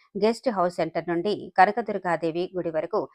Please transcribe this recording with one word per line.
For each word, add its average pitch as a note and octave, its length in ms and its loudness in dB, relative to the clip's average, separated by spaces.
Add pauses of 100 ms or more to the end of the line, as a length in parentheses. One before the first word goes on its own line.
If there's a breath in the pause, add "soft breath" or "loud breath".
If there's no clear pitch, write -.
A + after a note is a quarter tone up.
(160)
గెస్ట్ A3+ 340 2
హౌస్ F3+ 260 0
సెంటర్ E3 340 -2
నుండి F3+ 480 -2
కనకదుర్గాదేవి F#3 1000 2
గుడి E3+ 140 -4
వరకు D#3+ 300 -2 (160)